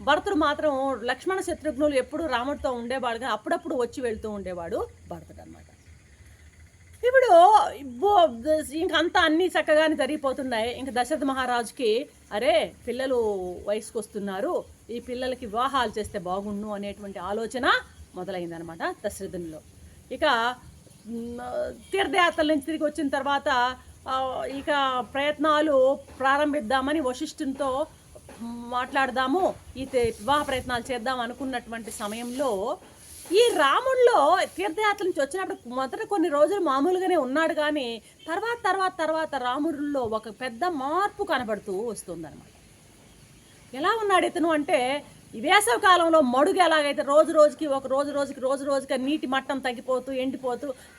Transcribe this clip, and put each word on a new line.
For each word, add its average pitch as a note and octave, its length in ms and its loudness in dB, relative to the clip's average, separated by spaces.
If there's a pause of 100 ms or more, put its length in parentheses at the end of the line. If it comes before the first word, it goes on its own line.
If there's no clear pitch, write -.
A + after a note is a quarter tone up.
భరతుడు D#4 320 2
మాత్రం C#4+ 720 0
లక్ష్మణ C#4 360 -2
శత్రుఘ్నులు D4+ 540 -2
ఎప్పుడూ D4+ 320 -2
రాముడితో C4+ 460 -2
ఉండేవాడుగా A#3+ 560 -4
అప్పుడప్పుడు D#4+ 460 -4
వచ్చి A#3+ 260 -2
వెళ్తూ A3 300 -4
ఉండేవాడు F#3 560 -6 (220)
భరతుడు - 340 -16
అనమాట. - 220 -20 (1400)
ఇప్పుడు A4 560 10 (240)
బో-, D4 880 2
ఇంకంతా E4+ 480 2
అన్నీ E4 260 4
చక్కగానే D#4 500 2
జరిగిపోతున్నాయి. C4 840 -2
ఇంక B3+ 120 -8
దశరథ B3 340 -2
మహారాజుకి, B3 840 0 (240)
"అరే, B3 400 2 (140)
పిల్లలు B3+ 300 -2 (520)
వయసుకు A3 300 -4
వస్తున్నారు, G#3 680 -6 (260)
ఈ A#3 100 -8
పిల్లలకి B3+ 460 -8
వివాహాలు A#3 520 -2
చేస్తే G#3 200 -8
బాగుండు" G3+ 500 -6
అనేటువంటి G3+ 500 -10
ఆలోచన A3+ 520 -2 (440)
మొదలైందనమాట E3+ 640 -10 (280)
దశరథునిలో. F3 520 -10 (540)
ఇక, B3+ 420 2 (520)
మ్, A#3 320 -10 (540)
తీర్థయాత్రల E4+ 540 2
నుంచి D4+ 140 2
తిరిగి D#4 240 -4
వచ్చిన D4 240 -4
తర్వాత, C4+ 680 0 (320)
ఆ, C4 360 -4
ఇక C4+ 560 0 (120)
ప్రయత్నాలు C#4+ 840 2 (200)
ప్రారంభిద్దామని C#4 840 0
వశిష్ఠునితో C4+ 840 -4 (560)
మాట్లాడదాము, B3+ 1120 0 (220)
ఈ B3+ 80 -8
తే-, A#3+ 360 0
వివాహ C#4 220 2
ప్రయత్నాలు B3+ 500 -4
చేద్దాం B3 280 -4
అనుకున్నటువంటి A#3 720 -8
సమయంలో A#3+ 880 -4 (540)
ఈ A4+ 240 6
రాముడిలో G4 840 4 (180)
తీర్థయాత్ర G4+ 480 -2
నుంచి E4+ 180 0
వచ్చినప్పుడు F4+ 460 -6
మొదట C4 340 -6
కొన్ని F4+ 260 0
రోజులు D4+ 320 2
మామూలుగానే F4+ 560 2
ఉన్నాడు, D#4 380 0
కానీ D4 480 -2 (260)
తర్వాత, G#4+ 360 -4
తర్వాత, F#4+ 340 0
తర్వాత D#4 360 -2
రాముడిలో C#4+ 640 -2
ఒక A3 280 -4
పెద్ద A#3 360 -8
మార్పు F4+ 600 -2
కనబడుతూ G#3+ 540 -4
వస్తుందన్నమాట. F3 760 -10 (1200)
ఎలా F#4 260 0
ఉన్నాడు F#4+ 240 4
ఇతను E4 260 0
అంటే, C#4+ 520 0 (300)
ఈ A3 60 -10
వేసవి G4+ 400 4
కాలంలో F4 400 6
మడుగు C#4+ 420 4
ఎలాగైతే D4+ 400 2
రోజు D4+ 300 4
రోజుకి, D4+ 340 6
ఒక C4+ 200 -2
రోజు C#4 240 0
రోజుకి, C#4 300 -4
రోజు C4 240 -2
రోజుకి C4+ 340 0
నీటి D4 280 -2
మట్టం C4+ 320 -2
తగ్గిపోతూ, B3+ 540 -4
ఎండిపోతూ, C4 640 -6 (240)